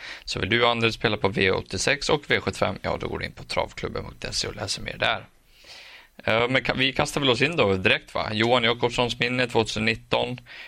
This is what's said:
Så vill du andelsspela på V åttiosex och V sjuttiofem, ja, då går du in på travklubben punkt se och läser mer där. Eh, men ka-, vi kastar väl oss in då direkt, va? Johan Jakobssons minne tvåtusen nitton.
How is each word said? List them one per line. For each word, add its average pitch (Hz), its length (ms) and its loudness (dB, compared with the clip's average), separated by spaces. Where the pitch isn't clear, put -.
Så - 140 -6
vill - 100 -2
du 120 180 4
andelsspela 113 500 2
på 98 100 2
V 95 240 2
åttiosex 95 580 0
och 151 180 2
V 110 120 2
sjuttiofem, 95 420 0
ja, 85 180 -2
då 82 80 -4
går 82 120 -6
du - 60 -6
in - 60 -8
på - 120 -16
travklubben - 600 -4
punkt - 280 -12
se - 160 -4
och 98 80 -10
läser 107 260 -6
mer - 180 -8
där. 110 260 0
Eh, 113 260 2
men 131 120 2
ka-, - 160 0
vi 131 160 2
kastar 147 280 -2
väl 139 80 4
oss 117 120 2
in 160 140 2
då 104 180 4
direkt, 104 400 0
va? - 180 -2
Johan 117 320 2
Jakobssons 120 560 0
minne 127 280 0
tvåtusen 110 380 0
nitton. 120 520 0